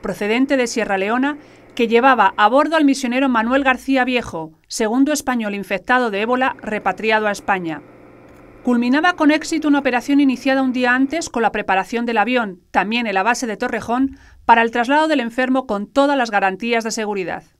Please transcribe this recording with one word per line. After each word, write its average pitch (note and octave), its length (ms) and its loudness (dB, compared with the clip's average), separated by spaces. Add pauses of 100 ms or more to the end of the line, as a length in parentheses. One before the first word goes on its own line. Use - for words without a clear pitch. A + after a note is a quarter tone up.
procedente A3+ 560 0
de A#3+ 80 2
Sierra G#3 320 -2
Leona, B3+ 400 -2 (360)
que A#3 140 0
llevaba A#3 480 4
a G#3 120 4
bordo D4+ 280 2
al D#4 80 4
misionero C4 460 0
Manuel A#3+ 340 0
García B3+ 400 0
Viejo, B3 480 -4 (160)
segundo B3+ 460 0
español A#3 400 -4
infectado G#3+ 560 -2
de G3 100 -4
ébola B3 400 0
repatriado G#3+ 680 -2
a G3+ 40 -2
España. F3+ 480 -4 (840)
Culminaba B3+ 520 2
con D4+ 160 4
éxito D#4 380 0
una C#4+ 100 4
operación C#4 420 0
iniciada C4+ 400 2
un B3+ 140 -2
día B3 200 2
antes C#4 360 -2
con A#3+ 100 -4
la G#3 100 2
preparación G3+ 540 -2
del A#3 140 -2
avión, G#3+ 420 -2 (120)
también A3+ 340 -2
en G3 80 -4
la F#3+ 80 0
base A#3 240 -2
de G#3 100 -6
Torrejón, B3 640 -4 (260)
para A#3 160 6
el A#3 100 2
traslado C4+ 380 2
del D4 120 2
enfermo B3+ 460 -2
con G3+ 240 -6
todas C#4 280 2
las A#3 120 -2
garantías G3+ 540 0
de A3+ 60 -4
seguridad. G3+ 520 -6 (180)